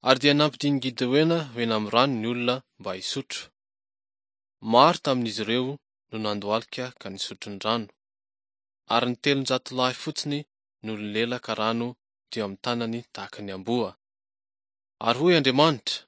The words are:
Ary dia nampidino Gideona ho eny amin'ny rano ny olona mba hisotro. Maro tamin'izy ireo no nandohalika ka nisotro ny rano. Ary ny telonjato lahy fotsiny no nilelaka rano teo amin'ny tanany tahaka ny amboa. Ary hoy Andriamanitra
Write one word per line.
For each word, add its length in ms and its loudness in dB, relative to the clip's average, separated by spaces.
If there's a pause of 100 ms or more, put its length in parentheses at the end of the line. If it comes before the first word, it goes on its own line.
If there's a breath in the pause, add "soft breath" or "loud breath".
Ary 160 4
dia 140 4
nampidino 460 2
Gideona 600 2
ho 180 -10
eny 140 0
amin'ny 180 -2
rano 220 4
ny 140 -4
olona 280 -2 (200)
mba 180 -10
hisotro. 480 -8 (1200)
Maro 360 6
tamin'izy 440 -2
ireo 280 -2 (420)
no 60 -8
nandohalika 680 -4 (140)
ka 100 -16
nisotro 420 -10
ny 100 -12
rano. 280 -2 (1000)
Ary 180 4
ny 80 -2
telonjato 580 0
lahy 200 0
fotsiny 460 -6 (420)
no 120 -6
nilelaka 600 -4
rano 340 -2 (440)
teo 120 -4
amin'ny 180 -8
tanany 380 -4 (120)
tahaka 280 -14
ny 120 -10
amboa. 380 -2 (1080)
Ary 180 2
hoy 180 6
Andriamanitra 720 4